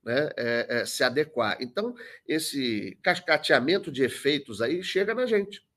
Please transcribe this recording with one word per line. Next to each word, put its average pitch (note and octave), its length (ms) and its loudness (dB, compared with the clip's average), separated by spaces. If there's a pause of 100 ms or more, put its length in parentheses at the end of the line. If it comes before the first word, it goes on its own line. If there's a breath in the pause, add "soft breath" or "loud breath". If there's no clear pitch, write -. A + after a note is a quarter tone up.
né, C3 320 0
é, A#2 320 0
é, A#2+ 180 0
se - 160 -2
adequar. B2 580 0
Então, G#3 340 -4 (340 loud breath)
esse B2 760 -2
cascateamento E3 880 2
de C3+ 140 2
efeitos A#2+ 580 -2
aí E3 220 0
chega G3 300 0
na B3+ 120 0
gente G3+ 380 0 (120)